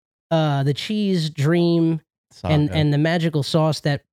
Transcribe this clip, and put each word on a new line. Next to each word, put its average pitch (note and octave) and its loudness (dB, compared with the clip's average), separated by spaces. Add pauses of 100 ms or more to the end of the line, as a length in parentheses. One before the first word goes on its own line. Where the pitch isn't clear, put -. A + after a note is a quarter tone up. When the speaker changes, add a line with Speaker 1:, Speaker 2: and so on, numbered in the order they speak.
(320)
Speaker 1:
uh, D3+ 0
the C#3+ 0
cheese F#3+ -2
dream E3 2 (420)
and, D3 2
Speaker 2:
Saga. F#3+ -6
Speaker 1:
and D3+ 2
the D3 0
magical D#3+ 0
sauce D#3 0
that C#3+ -4